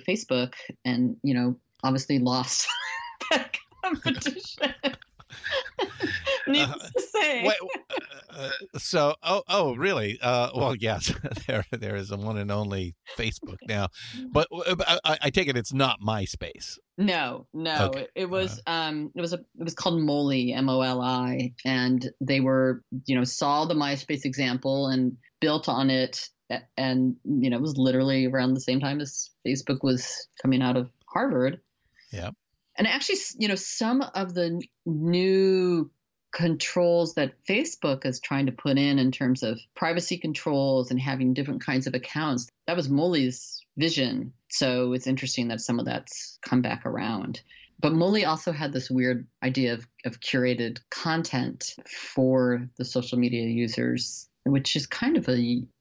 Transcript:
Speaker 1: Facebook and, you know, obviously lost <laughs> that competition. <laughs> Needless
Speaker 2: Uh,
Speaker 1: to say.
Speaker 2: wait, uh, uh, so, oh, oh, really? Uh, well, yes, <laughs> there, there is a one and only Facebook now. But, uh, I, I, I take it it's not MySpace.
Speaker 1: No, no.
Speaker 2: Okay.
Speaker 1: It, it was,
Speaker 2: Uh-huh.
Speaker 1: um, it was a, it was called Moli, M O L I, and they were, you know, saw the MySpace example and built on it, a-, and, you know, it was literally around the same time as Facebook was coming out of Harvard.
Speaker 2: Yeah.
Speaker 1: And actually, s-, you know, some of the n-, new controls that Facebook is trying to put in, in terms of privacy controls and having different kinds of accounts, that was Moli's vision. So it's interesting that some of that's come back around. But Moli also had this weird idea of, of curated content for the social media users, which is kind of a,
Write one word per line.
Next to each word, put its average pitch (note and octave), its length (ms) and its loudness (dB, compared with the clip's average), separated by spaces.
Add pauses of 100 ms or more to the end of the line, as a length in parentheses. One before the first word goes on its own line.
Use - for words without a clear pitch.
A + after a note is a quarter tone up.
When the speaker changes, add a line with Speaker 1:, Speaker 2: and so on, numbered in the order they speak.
Speaker 1:
Facebook B2+ 460 0 (300)
and, B2 400 2
you C#3 100 2
know, B2 220 2 (260)
obviously C3 380 2
lost B2+ 480 0 (300)
<laughs> A#5 320 -8
that - 260 0 (280)
competition. D4 880 -4 (120)
<laughs> C#4 100 -2 (1600)
Needless D4 340 0
Speaker 2:
Uh, - 140 -16
Speaker 1:
to - 40 0
say. D4+ 440 0
Speaker 2:
wait, - 100 2 (340)
uh, - 40 -8 (360)
uh, C#3 200 -8 (280)
so, D3+ 440 2
oh, F3+ 260 0
oh, F3 280 2
really? B2 460 0
Uh, B2 320 2
well, B2+ 200 2
yes, A2 380 -2 (180)
<laughs> - 160 -10
there, A2+ 260 0
there G#2 240 -6
is G2 140 -6
a G2+ 60 -6
one G#2+ 220 -4
and G2+ 120 -4
only G2 440 -4 (220)
Facebook G#2+ 500 -6
now. G#2 220 0 (440)
But, D#3 200 2
uh, F3 240 -2 (100)
I, E3+ 180 4
I, D#3 180 2
I D3 80 2
take F3 180 2
it B2+ 80 2
it's A#2+ 160 -4
not C3 280 2
MySpace. G2+ 800 -6 (200)
Speaker 1:
No, E3 560 0
no. D#3 340 0
Speaker 2:
Okay. C3+ 140 -4
Speaker 1:
It, - 120 -10
it F#3 160 -4
was, F#3 360 -2
Speaker 2:
Uh-huh. E3+ 60 -2 (160)
Speaker 1:
um, D3+ 260 -6
it F3+ 60 -6
was E3+ 120 -2
a, F3 60 -2 (200)
it E3 60 -8
was E3 100 -6
called E3+ 260 2
Moli, C#3 540 2
M C3+ 140 2
O C3 140 4
L B2+ 180 0
I, B2+ 540 0 (100)
and B2+ 460 2 (100)
they C3+ 200 2
were, C3 420 2 (240)
you C3+ 100 2
know, B2 80 4
saw D3 400 2
the E3 100 0
MySpace C#3+ 500 -2
example C3+ 640 0
and C3 280 2 (240)
built D3+ 280 2
on C3+ 220 2
it, C3 380 0 (220)
a-, A#2+ 100 -4 (160)
and, B2+ 480 2
you C3+ 260 2
know, A#2+ 60 2
it A#2+ 60 0
was D3+ 160 -2
literally C3 480 4
around B2+ 280 2
the B2+ 60 0
same B2+ 200 0
time C#3+ 200 -2
as - 300 -8 (160)
Facebook C3+ 360 -2
was B2+ 460 0 (140)
coming C3 200 4
out B2+ 140 2
of B2 140 -2 (160)
Harvard. E3+ 540 0 (520)
Speaker 2:
Yeah. F2+ 180 -6 (460)
Speaker 1:
And G#3 100 2
actually, C#4+ 300 0
s-, - 220 -8
you G#3+ 100 2
know, G3+ 80 0
some A#3 460 0
of F#3+ 320 -4
the F3 100 2
n-, E3+ 160 -2 (240)
new F3+ 1040 4 (420)
controls E3+ 840 4
that - 180 0 (160)
Facebook F#3+ 580 0
is B2+ 140 -2
trying C#3 260 0
to B2+ 60 0
put C3+ 260 2
in, C#3 200 4
in C3 120 4
terms B2+ 320 0
of A2+ 160 0 (160)
privacy F3 440 0
controls C#3 720 0
and B2+ 100 0
having C3 340 2
different C#3 300 -4
kinds C3+ 220 0
of - 80 -2
accounts, C3+ 540 -4 (180)
that E3+ 100 0
was D#3+ 120 0
Moli's C#3 760 0 (120)
vision. C#3+ 560 0 (160)
So B2+ 440 0
it's B2+ 140 -4
interesting C3 420 -2
that A2+ 120 -4
some A#2+ 200 -2
of B2 60 -4
that's - 560 -8
come B2+ 200 2
back A#2+ 240 -4
around. A2 540 -4 (400)
But D3+ 120 2
Moli F#3 340 4
also D#3 260 0
had D3 200 -4
this B2+ 180 -4
weird B2+ 360 2 (160)
idea B2+ 320 2
of, A#2 120 -8 (180)
of A#2 160 -8
curated A#2+ 580 0 (120)
content - 840 -2 (140)
for B2+ 880 2
the B2+ 80 -6
social B2 340 -2
media A#2+ 280 2
users, A#2+ 800 -2 (160)
which C#3 320 2
is C#3+ 100 -2
kind D4 300 0
of F#3+ 120 0
a, B2 340 2 (180)